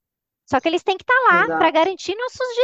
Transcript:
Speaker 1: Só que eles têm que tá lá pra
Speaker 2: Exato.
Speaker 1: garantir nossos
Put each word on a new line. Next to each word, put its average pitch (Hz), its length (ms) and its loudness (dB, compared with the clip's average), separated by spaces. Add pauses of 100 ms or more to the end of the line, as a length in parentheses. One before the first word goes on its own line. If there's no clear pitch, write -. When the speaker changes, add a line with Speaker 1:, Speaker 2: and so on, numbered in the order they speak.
(460)
Speaker 1:
Só - 140 -2
que - 80 -4
eles 339 160 -2
têm 381 140 -2
que - 80 -20
tá 508 80 0 (180)
lá 359 260 2
pra 330 140 2
Speaker 2:
Exato. - 0 -
Speaker 1:
garantir 349 440 -2
nossos 494 480 -8